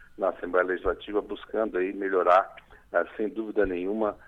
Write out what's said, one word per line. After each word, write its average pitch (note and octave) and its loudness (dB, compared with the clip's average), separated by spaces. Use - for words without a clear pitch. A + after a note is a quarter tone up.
na G2 0
Assembleia F2+ 0
Legislativa, F#2 -2
buscando G#2 -4
aí F#2 0
melhorar, F#2+ 4
ah, F2 2
sem G#2+ -2
dúvida G#2 -2
nenhuma, G2 -2